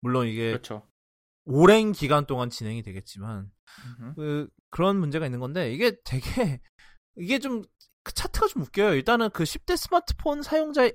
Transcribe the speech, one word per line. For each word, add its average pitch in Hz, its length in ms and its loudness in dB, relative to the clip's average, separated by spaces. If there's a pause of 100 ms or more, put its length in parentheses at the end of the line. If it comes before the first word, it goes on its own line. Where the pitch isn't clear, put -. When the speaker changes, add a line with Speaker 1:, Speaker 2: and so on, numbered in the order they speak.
Speaker 1:
물론 123 260 0
이게 113 240 -2
Speaker 2:
그렇죠. 110 360 -8 (580)
Speaker 1:
오랜 202 480 8
기간 147 340 2
동안 123 240 -2
진행이 113 320 -8
되겠지만, 98 680 -12 (500)
Speaker 2:
음흠. 123 160 -14
Speaker 1:
그, 147 320 -4 (220)
그런 196 280 2
문제가 160 280 -2
있는 123 140 -6
건데, 135 320 -4
이게 214 320 2
되게, 135 560 -4 (560)
이게 196 220 -2
좀, 240 240 -4 (420)
그 - 100 -10
차트가 - 340 -2
좀 185 140 -4
웃겨요. 196 320 2
일단은 220 360 2
그 165 140 -2
십 - 220 -6
대 349 100 2
스마트폰 294 680 -2
사용자의 302 520 2